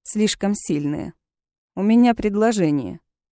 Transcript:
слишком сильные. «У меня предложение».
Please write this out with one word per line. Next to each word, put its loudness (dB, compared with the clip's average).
слишком -2
сильные. -4
«У -4
меня 4
предложение». -2